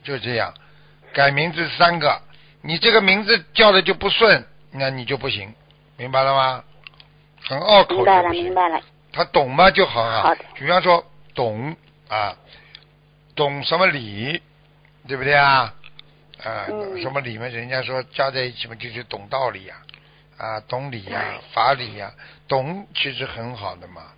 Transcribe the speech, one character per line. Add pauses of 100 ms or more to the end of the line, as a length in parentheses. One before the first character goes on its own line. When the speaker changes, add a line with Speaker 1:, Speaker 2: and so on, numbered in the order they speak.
Speaker 1:
就
这
样， (600)
改
名
字 (100)
三
个， (420)
你
这
个
名
字 (100)
叫
的
就
不
顺， (280)
那
你
就
不
行， (420)
明
白
了
吗？ (800)
很
拗
口
就
不
行。
Speaker 2:
明
白
了，
明
白
了。 (320)
Speaker 1:
他
懂
吗
就
好
啊。
Speaker 2:
好
的。 (120)
Speaker 1:
比
方
说 (260)
懂 (320)
啊， (1000)
懂
什
么
理， (640)
对
不
对
啊？ (680)
啊，
Speaker 2:
嗯。
Speaker 1:
什
么
理
嘛？
人
家
说
加
在
一
起
嘛，
就
是
懂
道
理
呀、 (600)
啊，
懂
理
呀，
Speaker 2:
对。 (120)
Speaker 1:
法
理
呀， (360)
懂
其
实
很
好
的
嘛 (160)